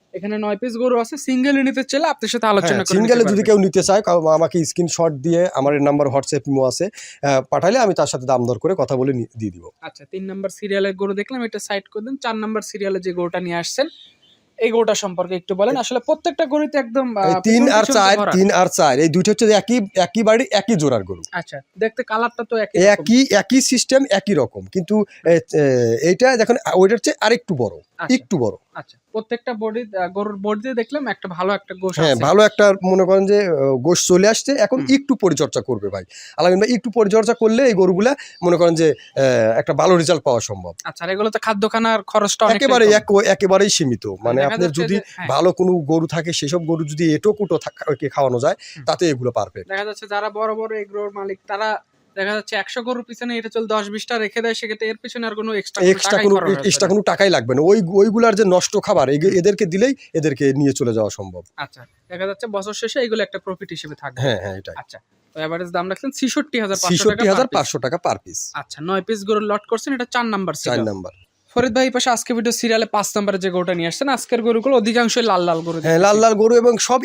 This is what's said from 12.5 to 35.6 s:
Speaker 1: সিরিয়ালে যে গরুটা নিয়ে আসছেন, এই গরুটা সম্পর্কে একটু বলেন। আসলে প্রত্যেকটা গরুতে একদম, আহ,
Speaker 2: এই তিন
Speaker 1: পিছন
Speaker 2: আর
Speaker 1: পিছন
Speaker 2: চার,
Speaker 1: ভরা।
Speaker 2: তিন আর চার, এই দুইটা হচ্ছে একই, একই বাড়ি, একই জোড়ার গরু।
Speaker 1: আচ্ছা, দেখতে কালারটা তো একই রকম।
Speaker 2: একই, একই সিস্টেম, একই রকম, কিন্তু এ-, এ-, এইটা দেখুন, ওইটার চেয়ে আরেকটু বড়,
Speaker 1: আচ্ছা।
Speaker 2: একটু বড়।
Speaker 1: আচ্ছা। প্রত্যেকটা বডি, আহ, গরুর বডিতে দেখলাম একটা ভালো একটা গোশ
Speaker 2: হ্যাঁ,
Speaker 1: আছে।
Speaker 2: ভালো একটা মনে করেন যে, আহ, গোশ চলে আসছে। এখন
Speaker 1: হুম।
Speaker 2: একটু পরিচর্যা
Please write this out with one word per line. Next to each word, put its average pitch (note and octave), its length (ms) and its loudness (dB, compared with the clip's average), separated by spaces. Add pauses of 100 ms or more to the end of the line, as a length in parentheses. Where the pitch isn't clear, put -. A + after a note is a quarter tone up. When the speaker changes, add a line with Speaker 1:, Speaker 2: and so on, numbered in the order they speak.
Speaker 1:
সিরিয়ালে F#3+ 380 -6
যে F#3 120 -6
গরুটা F3 280 -4
নিয়ে F3 220 -4
আসছেন, C4+ 260 -4 (680)
এই A3+ 120 0
গরুটা A3 240 0
সম্পর্কে F3+ 400 -6
একটু F3+ 200 -8
বলেন। G#3 220 0
আসলে B3 240 -4
প্রত্যেকটা D#4 460 -2
গরুতে D4+ 320 -2
একদম, B3+ 280 -2 (100)
আহ, G3 100 0
Speaker 2:
এই F3 80 4 (100)
তিন A3+ 180 6
Speaker 1:
পিছন A3+ 140 4
Speaker 2:
আর G#3+ 80 6
Speaker 1:
পিছন C4 100 0
Speaker 2:
চার, G3 220 6
Speaker 1:
ভরা। G3+ 160 0
Speaker 2:
তিন F#3 180 4
আর F3+ 180 6
চার, D3+ 300 4
এই D#3+ 100 4
দুইটা F3 220 2
হচ্ছে G#3+ 220 2
একই, G#3+ 260 2 (160)
একই F#3+ 280 0
বাড়ি, A3 280 4
একই G#3 260 0
জোড়ার C3 280 0
গরু। F2+ 180 -12 (100)
Speaker 1:
আচ্ছা, E3 260 -10 (200)
দেখতে A3 240 -4
কালারটা A#3 480 -4
তো A#3 60 -2
একই G#3+ 200 -4
রকম। F#3+ 160 6
Speaker 2:
একই, G#3 280 4 (220)
একই C4 180 2
সিস্টেম, C4 400 2 (100)
একই G3 240 0
রকম, A2+ 280 -2 (120)
কিন্তু F#3+ 200 -2 (300)
এ-, E3 160 4 (140)
এ-, B2+ 480 2
এইটা G#3+ 340 4
দেখুন, A3+ 200 2 (180)
ওইটার G3 240 4
চেয়ে - 220 -2
আরেকটু G#3+ 340 0
বড়, A2 200 -4 (240)
Speaker 1:
আচ্ছা। B3 160 0
Speaker 2:
একটু - 240 -2
বড়। G#2+ 180 -2 (180)
Speaker 1:
আচ্ছা। - 220 -18 (200)
প্রত্যেকটা A#3 360 -8 (100)
বডি, A3 200 -6
আহ, F#3+ 340 -6
গরুর G#3 200 -6
বডিতে G#3 380 -6
দেখলাম A#3+ 280 -6 (120)
একটা - 140 -12
ভালো F3+ 300 -4
একটা - 240 -16
গোশ F#3 160 -4
Speaker 2:
হ্যাঁ, D#3 140 4
Speaker 1:
আছে। A#2 100 0
Speaker 2:
ভালো F3 200 4
একটা G#3 320 4 (100)
মনে F#3+ 200 2
করেন F#3+ 220 4
যে, G3+ 160 4
আহ, F3 120 0 (320)
গোশ E3+ 200 2
চলে F#3 220 4
আসছে। A3+ 240 0
এখন C4 280 0
Speaker 1:
হুম। B3+ 140 2
Speaker 2:
একটু C#4 200 0
পরিচর্যা D3+ 460 0